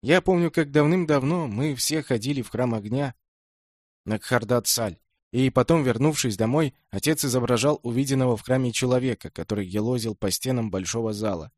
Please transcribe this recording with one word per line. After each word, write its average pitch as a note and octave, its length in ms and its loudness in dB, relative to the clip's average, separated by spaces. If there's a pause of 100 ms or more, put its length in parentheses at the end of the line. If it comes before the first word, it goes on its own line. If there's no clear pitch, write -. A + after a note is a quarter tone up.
Я D#3 180 4
помню, F3 300 2
как D3 200 0
давным-давно D3+ 760 2
мы C3 260 -2
все D3 280 -2
ходили C3 400 -2
в - 60 -8
храм B2 260 -2
огня A#2+ 400 -4 (880)
на G#2+ 140 -2
Кхардат-Саль, A#2 800 -2 (340)
и C3 180 2
потом, D#3 320 4
вернувшись B2+ 540 0
домой, C3 380 0 (160)
отец D3 340 0
изображал B2 580 2
увиденного B2+ 540 0
в G#2+ 60 -8
храме C3 300 0
человека, B2+ 580 0
который G2+ 360 -4
елозил A2 480 -2
по G2 160 -4
стенам A#2+ 400 -2
большого A2+ 420 -4
зала G2 460 -4